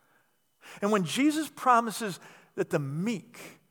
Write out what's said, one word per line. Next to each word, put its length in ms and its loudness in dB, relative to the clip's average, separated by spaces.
And 100 0
when 120 4
Jesus 460 0
promises 720 0
that 160 -2
the 80 2
meek 800 -6